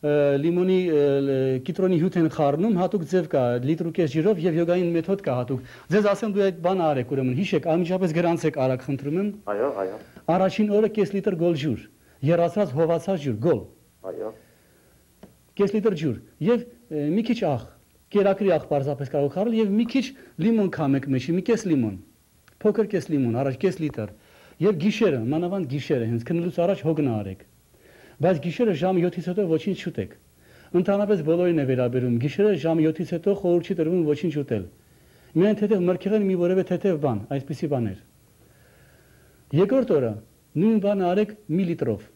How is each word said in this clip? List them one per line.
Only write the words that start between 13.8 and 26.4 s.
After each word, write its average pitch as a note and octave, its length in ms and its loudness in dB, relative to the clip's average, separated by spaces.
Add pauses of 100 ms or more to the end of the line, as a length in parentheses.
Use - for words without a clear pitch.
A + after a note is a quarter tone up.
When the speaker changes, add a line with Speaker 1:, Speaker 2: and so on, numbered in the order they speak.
Speaker 2:
Այո։ F#2+ 260 -8 (1300)
Speaker 1:
Կես G3+ 160 2
լիտր G#3+ 220 2
ջուր D3 200 -2 (300)
և, A#3 140 4 (260)
ը, D3+ 240 -4
մի G#3 160 0
քիչ A#3 200 -2
աղ, C3+ 200 -2 (460)
կերակրի G3 420 2
աղ D3+ 160 -2
պարզապես C#3 400 -2
կարող C#3+ 240 0
խառնել A3 240 -2
և G#3+ 160 2
մի A3+ 160 4
քիչ C4+ 160 0 (320)
լիմոն G#3 320 2
քամեք C#3 460 0
մեջի, B2+ 180 -2
մի F#3 160 0
կես A3+ 160 2
լիմոն, A#2+ 320 0 (640)
փոքր G#3+ 320 2
կես F3 160 -2
լիմոն, B2+ 320 0
առաջ C3+ 160 -2
կես F#3 240 0
լիտր։ A#2+ 340 -6 (400)
Եվ F3 300 2
գիշերը, G3+ 400 2
մանավանդ F3 480 -2
գիշերը, C3 320 -2
հենց A#2 200 -2
քնելուց E3+ 400 -2